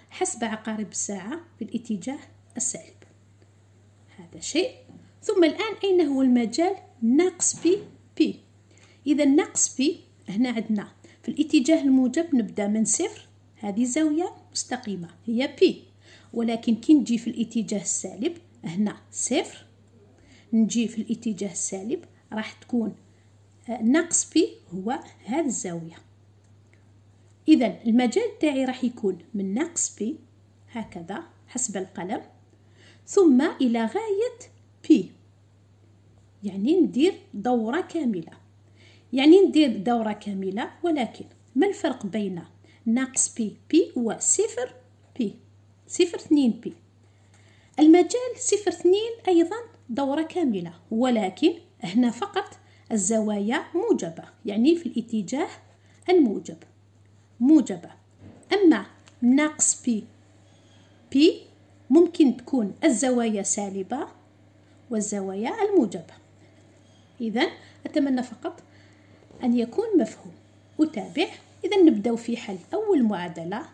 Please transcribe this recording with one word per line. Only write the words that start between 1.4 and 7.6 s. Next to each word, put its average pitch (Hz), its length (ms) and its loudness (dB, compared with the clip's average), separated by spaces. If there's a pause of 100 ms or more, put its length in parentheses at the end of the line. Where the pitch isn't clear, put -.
في 226 60 -8
الاتجاه 220 540 -8 (380)
السالب. - 400 -10 (1200)
هذا 170 240 -20
شيء. 370 300 -2 (520)
ثم 381 220 2
الآن 392 300 0 (100)
أين 370 160 4
هو 277 220 0
المجال 262 540 2 (260)
ناقص 339 600 2